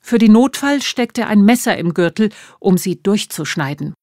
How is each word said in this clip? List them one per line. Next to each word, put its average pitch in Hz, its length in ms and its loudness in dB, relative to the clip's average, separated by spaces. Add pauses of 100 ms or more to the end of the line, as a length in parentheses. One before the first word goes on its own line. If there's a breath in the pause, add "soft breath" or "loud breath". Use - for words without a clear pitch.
Für - 180 -2
den 214 140 6
Notfall 277 500 2
steckte - 460 -6
ein 208 160 4
Messer 233 340 2
im 170 160 -4
Gürtel, 185 360 0 (280 loud breath)
um 185 200 0
sie 175 220 -6
durchzuschneiden. 147 1040 -6